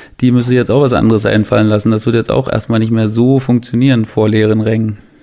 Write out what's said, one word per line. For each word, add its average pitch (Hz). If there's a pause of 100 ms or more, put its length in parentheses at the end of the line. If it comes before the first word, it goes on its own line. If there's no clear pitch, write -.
(200)
die 123
müssen 123
jetzt 123
auch 123
was 131
anderes 110
einfallen 107
lassen. 107
Das 110
wird 113
jetzt 113
auch 127
erstmal 113
nicht 113
mehr 110
so 120
funktionieren 123
vor 107
leeren 107
Rängen. 110 (260)